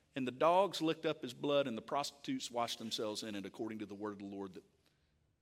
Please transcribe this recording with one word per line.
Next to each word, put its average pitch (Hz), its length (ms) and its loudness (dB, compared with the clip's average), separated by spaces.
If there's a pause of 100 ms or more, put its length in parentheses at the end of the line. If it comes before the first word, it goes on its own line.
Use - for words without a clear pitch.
(140)
And 135 120 0
the 127 60 0
dogs 165 480 4
licked 160 240 2
up 156 160 0
his 123 140 -6
blood, 143 320 4
and 117 100 -2
the 107 60 -4
prostitutes 135 680 -2
washed 117 280 0
themselves 110 440 -2
in 110 120 -6
it, 98 100 -6
according 110 360 -6
to 104 60 -4
the 98 80 -10
word 104 180 -4
of 98 80 -12
the 101 40 -8
Lord 98 300 -6
that, - 100 -14 (760)